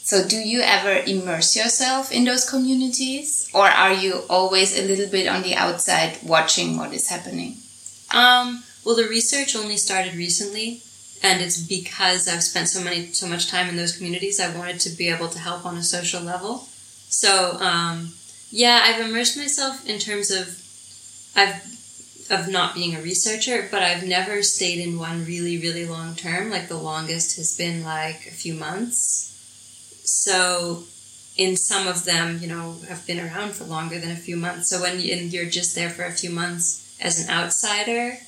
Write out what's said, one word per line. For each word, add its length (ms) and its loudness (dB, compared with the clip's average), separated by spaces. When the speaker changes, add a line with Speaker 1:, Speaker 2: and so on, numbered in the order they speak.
Speaker 1:
So 180 4
do 120 2
you 240 2
ever 440 4
immerse 480 2
yourself 560 2
in 140 4
those 240 2
communities, 1040 0
or 160 8
are 240 6
you 380 0
always 480 4
a 100 0
little 220 2
bit 180 2
on 140 2
the 120 0
outside 720 2
watching 540 2
what 160 -6
is 160 -2
happening? 460 -6
Speaker 2:
Um, 520 4
well, 100 4
the 120 4
research 480 0
only 200 -2
started 380 0
recently, 680 -4
and 180 4
it's 160 -2
because 640 0
I've 140 0
spent 260 0
so 160 -2
many, 220 -2
so 200 -4
much 220 -2
time 220 0
in 60 -4
those 200 -2
communities, 420 -2
I 160 0
wanted 260 -6
to 100 0
be 180 -2
able 200 0
to 100 -8
help 260 -8
on 140 -6
a 40 -6
social 400 -2
level. 460 -6
So, 520 4
um, 500 0
yeah, 340 6
I've 240 2
immersed 300 0
myself 500 -4
in 100 -4
terms 320 -2
of, 180 -2
I've, 220 6
of 240 -2
not 220 2
being 200 -2
a 60 -6
researcher, 680 0
but 120 2
I've 240 2
never 360 0
stayed 440 0
in 120 -4
one 260 -4
really, 320 -2
really 300 -4
long 280 -8
term. 360 -4
Like, 180 -4
the 80 -6
longest 640 -2
has 180 -2
been, 280 -4
like, 420 -6
a 100 -16
few 160 -6
months. 800 -2
So 760 0
in 180 2
some 320 0
of 160 -2
them, 380 0
you 60 -8
know, 280 -8
have 180 -12
been 120 -4
around 360 -6
for 100 -10
longer 340 -6
than 120 -6
a 60 -6
few 200 -8
months. 320 -4
So 140 0
when 180 -2
you, 160 0
and 160 -4
you're 160 -4
just 260 -2
there 140 -2
for 160 -6
a 80 -8
few 160 -4
months 720 -4
as 240 0
an 100 -6
outsider 920 0